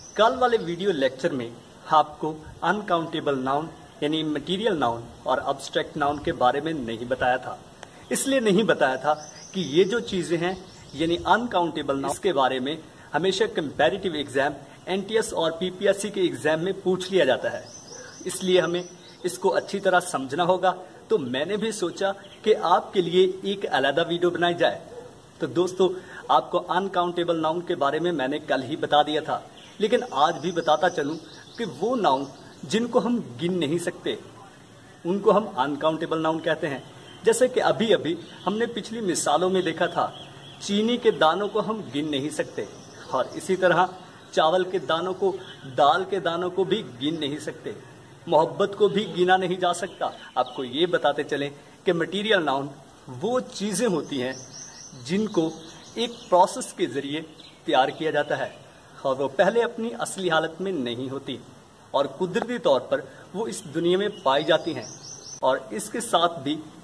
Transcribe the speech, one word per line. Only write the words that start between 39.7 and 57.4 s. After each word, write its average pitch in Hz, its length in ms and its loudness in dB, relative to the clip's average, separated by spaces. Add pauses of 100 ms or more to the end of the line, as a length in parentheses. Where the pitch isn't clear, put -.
था, 110 280 -2 (460)
चीनी 214 360 0
के 226 140 4
दानों 170 360 4
को 196 120 -2
हम 196 340 -4
गिन 151 160 -2
नहीं 147 200 -4
सकते, 127 380 -6 (460)
और 127 140 2
इसी 170 280 -2
तरह 180 340 4 (440)
चावल 180 300 4
के 185 160 -2
दानों 165 340 -2
को, 185 200 0 (420)
दाल 156 300 4
के 190 140 -2
दानों 170 300 -2
को 180 160 0
भी 185 180 0
गिन 139 360 -6
नहीं 147 180 -4
सकते, - 380 -10 (520)
मोहब्बत 165 480 2
को 202 140 4
भी 190 160 0
गिना 180 320 4
नहीं 185 200 0
जा 180 160 2
सकता। 170 400 -4 (240)
आपको 131 260 -2
ये 135 220 0
बताते 151 380 2
चलें 143 280 -4 (340)
कि 180 80 4
material 180 500 2
noun 139 260 0 (400)
वो 185 300 -2
चीज़ें 208 480 -2
होती 147 300 -2
हैं 127 180 -2 (680)
जिनको 170 460 0 (460)
एक 233 140 -2
process - 640 2
के 180 80 2
ज़रिए 139 360 -4 (440)